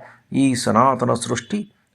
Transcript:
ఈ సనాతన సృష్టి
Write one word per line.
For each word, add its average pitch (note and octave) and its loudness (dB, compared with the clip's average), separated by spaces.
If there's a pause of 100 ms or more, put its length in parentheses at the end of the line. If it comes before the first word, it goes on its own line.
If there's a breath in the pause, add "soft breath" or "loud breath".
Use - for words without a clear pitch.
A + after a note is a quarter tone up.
(320 loud breath)
ఈ C3+ 2
సనాతన A#2+ 2
సృష్టి A#2+ -6 (240)